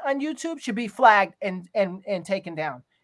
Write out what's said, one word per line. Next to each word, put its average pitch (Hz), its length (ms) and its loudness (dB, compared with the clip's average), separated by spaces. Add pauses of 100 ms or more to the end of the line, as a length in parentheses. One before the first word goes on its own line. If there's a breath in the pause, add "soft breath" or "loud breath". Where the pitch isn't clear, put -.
on 277 160 0
YouTube 311 400 -6
should 214 140 -4
be 233 120 -2
flagged 208 540 6
and, 185 320 -6
and, 190 340 -2
and 185 160 -4
taken 190 300 -6
down 151 300 -6 (200)